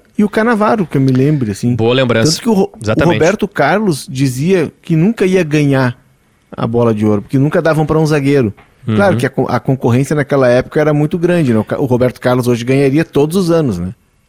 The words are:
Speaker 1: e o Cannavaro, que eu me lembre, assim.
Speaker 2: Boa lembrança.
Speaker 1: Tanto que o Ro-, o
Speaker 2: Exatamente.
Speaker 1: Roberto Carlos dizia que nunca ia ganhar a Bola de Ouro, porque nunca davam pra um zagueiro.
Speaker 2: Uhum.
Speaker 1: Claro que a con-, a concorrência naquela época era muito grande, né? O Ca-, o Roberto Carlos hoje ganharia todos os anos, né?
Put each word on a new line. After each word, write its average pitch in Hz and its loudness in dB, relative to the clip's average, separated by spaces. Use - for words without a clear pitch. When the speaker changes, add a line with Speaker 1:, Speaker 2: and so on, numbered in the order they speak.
Speaker 1:
e 208 2
o 208 0
Cannavaro, 220 0
que - -4
eu 139 2
me 135 2
lembre, 131 0
assim. 117 -2
Speaker 2:
Boa 113 2
lembrança. 123 2
Speaker 1:
Tanto - -8
que 233 0
o 220 2
Ro-, 190 0
o - -20
Speaker 2:
Exatamente. 143 0
Speaker 1:
Roberto 170 0
Carlos 165 -2
dizia 139 -2
que 165 -2
nunca 196 2
ia 185 2
ganhar 139 0
a - -6
Bola 117 2
de 107 0
Ouro, 104 0
porque - -2
nunca 147 0
davam 156 0
pra 156 0
um 160 2
zagueiro. 139 0
Speaker 2:
Uhum. 110 0
Speaker 1:
Claro 196 2
que 123 -2
a 127 -4
con-, - -2
a 120 -2
concorrência 131 0
naquela 139 0
época 127 0
era 151 2
muito 151 -2
grande, 170 0
né? 110 2
O 107 -2
Ca-, - -6
o 147 -2
Roberto 123 -2
Carlos 123 0
hoje 120 -2
ganharia 135 0
todos 151 -2
os 190 0
anos, 147 0
né? 92 -8